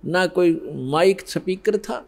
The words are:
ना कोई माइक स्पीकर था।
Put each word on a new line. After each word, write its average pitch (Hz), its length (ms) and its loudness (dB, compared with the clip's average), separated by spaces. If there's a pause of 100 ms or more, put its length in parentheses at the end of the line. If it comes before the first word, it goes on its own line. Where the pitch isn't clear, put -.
ना 175 220 0
कोई 175 340 2 (120)
माइक 156 560 2
स्पीकर 190 500 -2
था। 233 280 -8